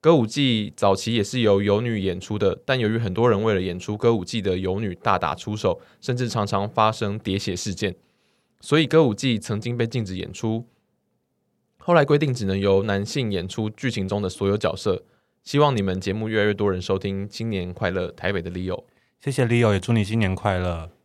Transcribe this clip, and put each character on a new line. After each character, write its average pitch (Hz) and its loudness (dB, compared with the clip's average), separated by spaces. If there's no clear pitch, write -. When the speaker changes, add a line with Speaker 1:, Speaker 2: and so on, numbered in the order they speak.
Speaker 1:
歌 160 6
舞 120 4
伎 117 0
早 98 4
期 113 -2
也 107 2
是 - -4
由 101 4
游 101 2
女 117 -2
演 90 -2
出 104 -6
的， 101 0
但 131 0
由 110 0
于 113 0
很 104 -2
多 117 4
人 101 2
为 110 2
了 92 0
演 90 -4
出 104 -6
歌 117 4
舞 113 -2
伎 113 -4
的 92 0
游 95 -2
女 98 -4
大 98 2
打 80 0
出 104 -6
手， 98 -2
甚 123 -4
至 123 -2
常 104 -2
常 101 -2
发 110 2
生 101 -4
喋 98 -2
血 107 -4
事 107 -6
件， 95 -4
所 151 0
以 160 2
歌 160 4
舞 110 2
伎 120 -2
曾 104 -6
经 120 -6
被 117 -2
禁 117 -4
止 92 -8
演 87 -8
出。 113 -4
后 175 2
来 147 6
规 147 4
定 143 0
只 120 -2
能 95 0
由 98 4
男 101 0
性 110 -4
演 92 -2
出 107 -4
剧 117 -4
情 98 -2
中 101 -2
的 95 -2
所 98 -2
有 101 4
角 - 0
色。 - -2
希 - -4
望 143 4
你 104 0
们 95 0
节 95 -2
目 110 -4
越 110 0
来 104 4
越 104 2
多 101 0
人 92 -2
收 95 0
听， 98 -4
新 113 -6
年 90 -4
快 90 -2
乐， 90 -4
台 90 -4
北 90 -4
的 90 -8
Leo。 90 -6
Speaker 2:
谢 139 -6
谢 131 0
Leo， 117 4
也 95 2
祝 120 -2
你 110 4
新 107 -2
年 92 2
快 95 -2
乐。 85 -4